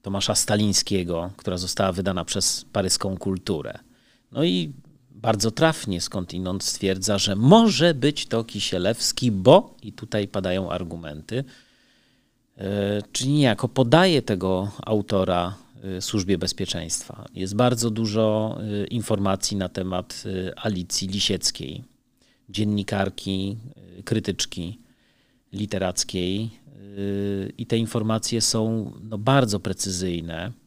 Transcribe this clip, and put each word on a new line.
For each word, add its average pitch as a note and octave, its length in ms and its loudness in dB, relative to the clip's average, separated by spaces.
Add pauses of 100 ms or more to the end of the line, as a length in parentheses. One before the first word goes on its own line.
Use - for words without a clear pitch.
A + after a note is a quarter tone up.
Tomasza G2 320 -2
Stalińskiego, F#2+ 1000 2
która F2+ 220 -4
została F#2 340 0
wydana F2+ 320 -2
przez - 480 -2
paryską F#2+ 440 0
Kulturę. F2+ 640 -4 (540)
No C3 120 0
i F3 280 0 (380)
bardzo A2 400 0
trafnie A2+ 500 0
skądinąd F#2 640 -4
stwierdza, G2 540 0
że G2 180 0
może E3 580 8
być D3 320 0
to A2+ 180 -2
Kisielewski, G#2 840 0
bo, G#2+ 520 6
i - 100 -14
tutaj G#2 360 -4
padają F#2+ 420 -2
argumenty, E2+ 760 -6 (1120)
e, G2+ 440 -2 (100)
czyli C3 200 -2
niejako B2+ 360 4
podaje C#3+ 540 6
tego F#2+ 480 0 (160)
autora, F#2+ 680 2 (280)
e, F#2 180 -8
Służbie F#2+ 380 0
Bezpieczeństwa. - 840 -6 (100)
Jest F#2+ 220 -4
bardzo A#2 340 2
dużo, A2 680 0
e, G#2 260 -4
informacji G2+ 680 0
na F#2+ 120 -2
temat, F#2 560 -6 (240)
e, - 100 -12
Alicji F#2+ 500 -4
Lisieckiej, F#2+ 760 -2 (640)
dziennikarki, G2 1080 -2 (420)
e, G2 40 -16
krytyczki F#2+ 760 -4 (760)
literackiej. F#2+ 1000 -2 (420)
E, G2+ 560 -2 (100)
i A#2 80 -6
te A2+ 120 0
informacje A2 640 -2
są, A2 520 0 (100)
no, A2 160 -10
bardzo A2 420 4
precyzyjne. F2+ 920 -4 (140)